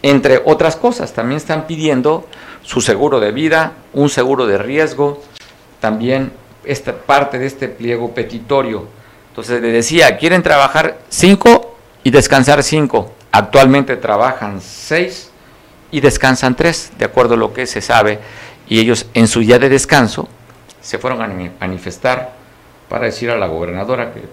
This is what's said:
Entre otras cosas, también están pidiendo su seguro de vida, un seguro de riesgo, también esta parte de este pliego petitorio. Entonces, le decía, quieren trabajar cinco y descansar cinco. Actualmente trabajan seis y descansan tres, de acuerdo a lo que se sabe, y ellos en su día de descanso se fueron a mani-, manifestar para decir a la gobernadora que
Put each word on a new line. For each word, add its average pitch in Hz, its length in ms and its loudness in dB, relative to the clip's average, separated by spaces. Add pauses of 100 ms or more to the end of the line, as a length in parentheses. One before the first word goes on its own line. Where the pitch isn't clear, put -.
Entre 139 420 4
otras 156 320 2
cosas, 240 380 -4
también 123 240 -4
están 156 280 -6
pidiendo 151 640 -2 (340)
su - 200 -6
seguro 123 360 0
de 104 140 0
vida, 160 400 -2 (220)
un 143 160 2
seguro 127 360 0
de 98 120 0
riesgo, 143 640 -2 (580)
también 120 520 -2 (320)
esta 127 280 -8
parte 139 460 0
de 131 80 -4
este 135 220 -8
pliego 117 440 -6
petitorio. 113 760 -4 (440)
Entonces, 113 320 -6
le 117 100 0
decía, 127 460 2
quieren 170 240 2
trabajar 156 560 2 (100)
cinco - 680 4 (280)
y 127 60 2
descansar 135 520 4
cinco. 135 520 -2 (180)
Actualmente 131 640 4
trabajan 104 640 -2
seis - 680 -6 (600)
y 156 100 -4
descansan 131 560 2
tres, 160 420 -2
de 110 80 -2
acuerdo 120 280 2
a 113 40 2
lo 107 160 -2
que 127 120 -6
se 107 140 -8
sabe, 107 380 2 (500)
y 113 120 2
ellos 113 340 0
en 117 120 4
su 117 140 0
día 117 180 6
de 131 120 4
descanso - 580 2 (540)
se - 160 -10
fueron 123 240 -6
a 113 40 -4
mani-, 90 320 -10
manifestar 92 760 -6 (540)
para 123 180 -6
decir 120 240 -6
a 117 80 -2
la 95 80 -2
gobernadora 95 680 -6
que 107 100 -18 (100)